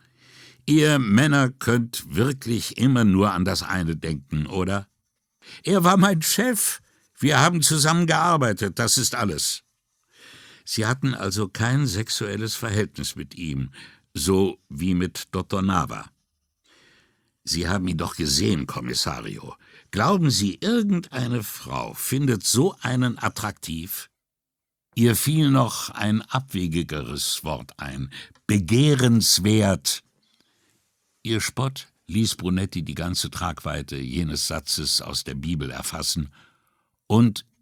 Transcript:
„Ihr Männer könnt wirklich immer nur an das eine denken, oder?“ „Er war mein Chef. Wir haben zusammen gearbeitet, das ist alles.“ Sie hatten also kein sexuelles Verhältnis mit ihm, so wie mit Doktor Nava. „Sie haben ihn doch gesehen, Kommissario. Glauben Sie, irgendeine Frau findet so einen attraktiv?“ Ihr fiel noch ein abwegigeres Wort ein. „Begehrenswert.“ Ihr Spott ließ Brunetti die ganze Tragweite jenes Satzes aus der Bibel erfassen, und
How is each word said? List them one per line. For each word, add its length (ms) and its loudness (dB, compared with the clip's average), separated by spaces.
„Ihr 320 6
Männer 520 4
könnt 640 -2
wirklich 640 -2
immer 260 4
nur 280 6
an 120 0
das 180 -2
eine 340 -2
denken, 500 -4
oder?“ 400 -2
„Er 180 2
war 140 6
mein 260 4
Chef. 580 0
Wir 220 4
haben 220 4
zusammen 440 4
gearbeitet, 720 2
das 200 2
ist 160 -2
alles.“ 480 -4
Sie 220 -2
hatten 280 0
also 340 -4
kein 380 0
sexuelles 680 -4
Verhältnis 640 -4
mit 180 -12
ihm, 360 -6
so 440 2
wie 260 -2
mit 380 -4
Doktor 300 -4
Nava. 480 -4
„Sie 240 -4
haben 220 -2
ihn 100 -2
doch 160 -6
gesehen, 540 0
Kommissario. 880 -8
Glauben 400 2
Sie, 300 0
irgendeine 840 -2
Frau 520 -8
findet 520 0
so 360 2
einen 360 0
attraktiv?“ 920 -8
Ihr 220 6
fiel 340 2
noch 400 0
ein 320 0
abwegigeres 1200 -4
Wort 380 -8
ein. 320 -8
„Begehrenswert.“ 1600 4
Ihr 160 0
Spott 480 -6
ließ 300 0
Brunetti 480 -2
die 100 -8
ganze 360 -4
Tragweite 640 -6
jenes 500 -4
Satzes 560 -4
aus 220 -8
der 100 -10
Bibel 360 -4
erfassen, 600 -6
und 380 4